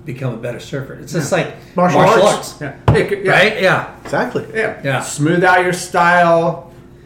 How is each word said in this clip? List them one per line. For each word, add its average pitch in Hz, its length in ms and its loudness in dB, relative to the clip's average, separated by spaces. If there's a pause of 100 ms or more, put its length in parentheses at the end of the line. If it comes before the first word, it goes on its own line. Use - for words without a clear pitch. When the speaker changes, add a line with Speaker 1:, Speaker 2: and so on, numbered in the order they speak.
Speaker 1:
become 127 300 -8
a - 20 -10
better 113 240 -10
surfer. - 340 -10
It's - 200 -16
just 151 180 -4
Speaker 2:
Yeah. 180 60 2
Speaker 1:
like - 380 -8
Speaker 2:
Martial 180 260 4
Speaker 1:
martial 214 240 6
Speaker 2:
arts. - 340 -2
Speaker 1:
arts. - 0 -
Speaker 3:
Yeah. 147 360 0
It 185 120 2
could, 202 160 -4
yeah. 190 60 2
Speaker 1:
Right? 190 320 2
Yeah. 160 240 2 (180)
Speaker 2:
Exactly. 175 480 -4
Speaker 3:
Yeah. 220 220 -4 (100)
Speaker 1:
Yeah. 131 160 -2
Speaker 3:
Smooth 165 440 0
out 185 180 4
your 180 100 0
style, 170 1000 2 (360)